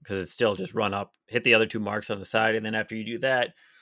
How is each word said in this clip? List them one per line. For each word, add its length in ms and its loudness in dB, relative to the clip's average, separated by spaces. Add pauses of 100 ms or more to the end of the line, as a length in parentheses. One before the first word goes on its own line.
'cause 160 -6
it's 120 -6
still 240 2
just 180 -8
run 200 0
up, 200 -6 (140)
hit 160 -2
the 100 6
other 140 8
two 120 -4
marks 300 -4
on 100 -4
the 60 -12
side. 300 2
And 100 -2
then 100 -4
after 200 -4
you 100 -6
do 140 -6
that, 360 0 (260)